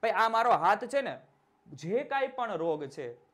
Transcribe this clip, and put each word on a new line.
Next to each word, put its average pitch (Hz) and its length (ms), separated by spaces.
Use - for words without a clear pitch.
ભાઈ 226 80
આ 214 180
મારો 226 220
હાથ 196 340
છે 269 160
ને 139 180
જે 165 260
કાંઈ 269 300
પણ 247 240
રોગ 156 340
છે 123 280